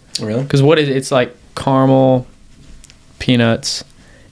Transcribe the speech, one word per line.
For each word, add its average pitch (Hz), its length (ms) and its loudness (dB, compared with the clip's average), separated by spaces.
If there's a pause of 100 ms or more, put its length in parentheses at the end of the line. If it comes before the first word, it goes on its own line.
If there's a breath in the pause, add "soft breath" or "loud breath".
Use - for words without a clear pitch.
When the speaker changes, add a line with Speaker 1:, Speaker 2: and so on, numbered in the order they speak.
(200)
Speaker 1:
Really? 113 260 -4
Speaker 2:
'Cause 139 180 2
what 156 160 4
is 143 80 0
it? 135 80 -2
It's, 135 160 -6
like, 123 200 0 (220)
caramel, 131 720 2 (960)
peanuts, 120 640 -2 (500 soft breath)